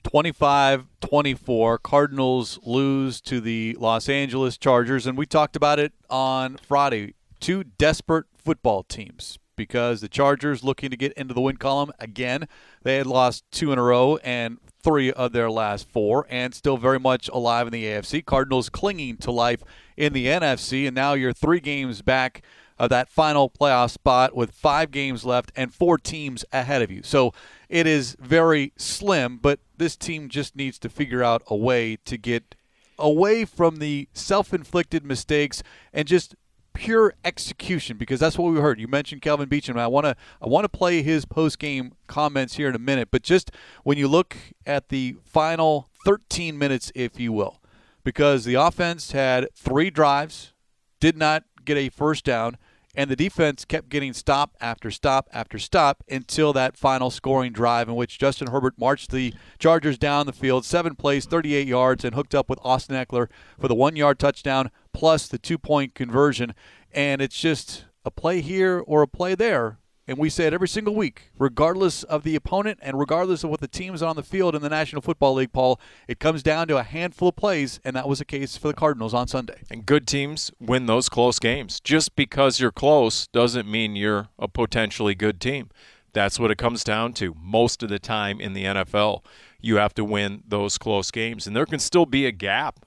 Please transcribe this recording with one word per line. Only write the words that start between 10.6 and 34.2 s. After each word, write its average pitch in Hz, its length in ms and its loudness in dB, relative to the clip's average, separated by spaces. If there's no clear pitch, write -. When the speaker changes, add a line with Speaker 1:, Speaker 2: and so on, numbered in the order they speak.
Speaker 1:
looking 135 280 -4
to 127 60 -8
get 135 180 -4
into 131 200 -12
the 120 60 0
win 131 160 0
column 139 420 -2
again. 123 480 -6
They 135 140 2
had 135 80 -2
lost 127 440 2
two 147 220 -2
in 127 80 0
a - 20 2
row 123 360 4
and 120 400 -6
three 143 300 2
of 123 200 -2
their 117 180 0
last 107 400 -2
four, 117 400 0
and 123 240 -6
still 139 220 -2
very 127 240 0
much 127 300 0
alive 120 360 0
in 117 60 -8
the 113 160 -6
A 107 100 -4
F 101 60 -8
C. 156 180 -6
Cardinals 135 460 0
clinging 156 500 -6
to - 140 -6
life 120 320 0
in 147 180 0
the 131 160 0
N 170 120 2
F 135 180 0
C, 135 260 -2
and 127 80 -4
now 139 200 2
you're 131 180 0
three 165 280 2
games 135 400 -6
back 127 420 0
of 123 100 2
that 127 220 2
final 147 400 4
playoff 127 400 4
spot 131 440 4
with 120 180 -2
five 151 380 2
games 135 360 -6
left 123 280 0
and 127 200 -6
four 170 240 4
teams 143 520 -10
ahead 131 300 -2
of 107 100 -2
you. 95 120 -14
So 131 320 2
it 170 180 0
is 139 320 0
very 151 600 2
slim, 143 580 -2
but 143 240 0
this 165 200 -2
team 156 340 -10
just 139 260 -8
needs 135 220 -8
to 117 100 -10
figure 123 340 -2
out 117 260 2
a 110 80 -2
way 113 500 0
to 127 100 -8
get 117 380 -4
away 190 460 2
from 165 320 0
the 147 380 -6
self-inflicted 175 920 -2